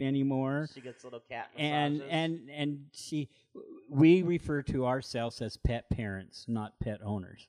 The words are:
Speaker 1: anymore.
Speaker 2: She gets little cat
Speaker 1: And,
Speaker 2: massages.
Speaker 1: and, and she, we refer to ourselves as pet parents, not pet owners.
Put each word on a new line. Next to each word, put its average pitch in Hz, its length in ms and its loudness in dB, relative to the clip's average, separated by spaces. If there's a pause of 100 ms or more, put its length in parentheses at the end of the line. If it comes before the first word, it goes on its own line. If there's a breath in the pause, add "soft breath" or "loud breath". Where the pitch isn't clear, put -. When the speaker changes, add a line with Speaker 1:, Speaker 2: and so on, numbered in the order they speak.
Speaker 1:
anymore. 135 720 2
Speaker 2:
She 135 80 -16
gets 123 220 -14
little 123 180 -14
cat 117 340 -10
Speaker 1:
And, 147 440 2
Speaker 2:
massages. 143 140 -8
Speaker 1:
and, 165 360 -2
and 147 300 -4 (140)
she, - 360 -4 (580 soft breath)
we 160 360 8
refer 156 400 0
to 127 240 -2
ourselves 127 540 -2
as 110 140 -6
pet - 360 0
parents, 98 560 -4
not 110 320 -4
pet 107 260 -4
owners. 101 440 -6